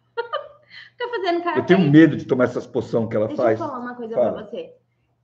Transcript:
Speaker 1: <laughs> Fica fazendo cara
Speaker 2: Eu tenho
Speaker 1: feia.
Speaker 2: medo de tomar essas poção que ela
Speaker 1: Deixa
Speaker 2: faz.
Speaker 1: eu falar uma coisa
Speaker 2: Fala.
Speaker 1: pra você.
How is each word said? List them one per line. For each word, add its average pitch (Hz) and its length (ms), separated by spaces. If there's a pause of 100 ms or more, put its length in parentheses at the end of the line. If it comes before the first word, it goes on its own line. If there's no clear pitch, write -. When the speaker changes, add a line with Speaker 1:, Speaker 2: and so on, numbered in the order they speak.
(180)
Speaker 1:
<laughs> - 320 (480)
Fica 392 180
fazendo 349 280
cara 339 160
Speaker 2:
Eu - 60
tenho 185 140
Speaker 1:
feia. 147 120
Speaker 2:
medo 151 260
de - 80
tomar 127 200
essas 117 220
poção 113 400
que 113 80
ela 107 120
Speaker 1:
Deixa - 140
Speaker 2:
faz. - 180
Speaker 1:
eu - 60
falar 262 140
uma 240 160
coisa 226 200
Speaker 2:
Fala. - 180
Speaker 1:
pra 214 100
você. 190 300 (500)